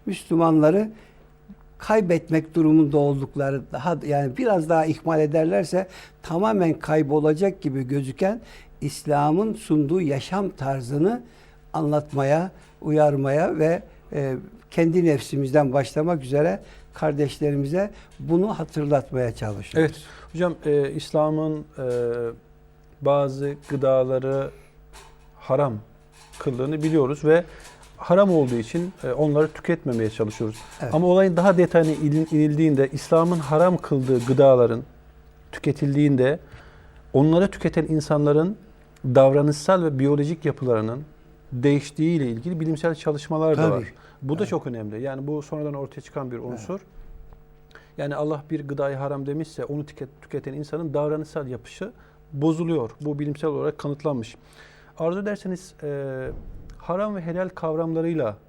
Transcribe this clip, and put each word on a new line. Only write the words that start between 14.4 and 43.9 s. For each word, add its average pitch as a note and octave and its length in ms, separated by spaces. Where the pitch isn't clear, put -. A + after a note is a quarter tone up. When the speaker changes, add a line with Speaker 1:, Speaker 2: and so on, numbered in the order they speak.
Speaker 1:
kendi E3+ 340
nefsimizden C#3 680
başlamak D3+ 520
üzere D3+ 360
kardeşlerimize D3 960
bunu E3+ 400
hatırlatmaya C#3 760
çalışıyoruz. A2+ 640
Speaker 2:
Evet. - 60
Hocam, E3+ 220
e, C#3+ 240
İslam'ın, D#3 720
e, C3+ 60
bazı C#3+ 540
gıdaları C3 840
haram C3+ 340
kıldığını C#3+ 440
biliyoruz D3+ 420
ve E3 200
haram F#3+ 340
olduğu C#3 240
için, E3+ 380
e, B2+ 80
onları D3+ 400
tüketmemeye A#2+ 580
çalışıyoruz. A2 460
Speaker 1:
Evet. B2+ 140
Speaker 2:
Ama E3+ 120
olayın F#3 300
daha F3+ 220
detayına E3 320
in-, D3+ 400
inildiğinde, D3+ 600
İslam'ın E3 460
haram D#3+ 380
kıldığı C3 500
gıdaların B2+ 560
tüketildiğinde, C#3+ 840
onları D#3+ 380
tüketen D#3 380
insanların D3+ 680
davranışsal D3 800
ve C#3+ 140
biyolojik C#3+ 460
yapılarının B2 600
değiştiği C#3+ 640
ile C3 140
ilgili D#3 300
bilimsel D#3+ 340
çalışmalar D#3 600
da D#3 60
Speaker 1:
Tabii. D#3+ 100
Speaker 2:
var. G2+ 200